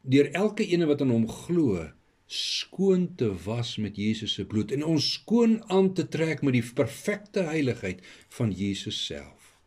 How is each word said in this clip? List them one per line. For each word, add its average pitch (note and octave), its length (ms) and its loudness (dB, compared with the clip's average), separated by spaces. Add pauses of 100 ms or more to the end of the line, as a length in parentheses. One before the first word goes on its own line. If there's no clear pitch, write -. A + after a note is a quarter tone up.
Deur C#3 300 4
elke G#3 340 0
ene E3+ 200 2
wat C#3+ 140 2
in C3+ 100 2
hom A2+ 180 2
glo, A2 640 -2 (380)
skoon - 760 0 (100)
te A2 140 0 (120)
was A#2 320 -4
met G#2 220 -6
Jesus G#2+ 400 -2
se G2 80 -4
bloed G#2+ 240 -2
en C#3+ 160 -2
ons D#3 200 2 (100)
skoon A3+ 400 4 (100)
aan F#3+ 220 4 (100)
te D#3+ 80 0
trek D#3 400 -2
met B2+ 80 4
die A#2+ 80 4
perfekte - 840 -2
heiligheid C3+ 560 -2 (320)
van A2+ 180 0
Jesus G2 520 -4
self. - 500 -14 (100)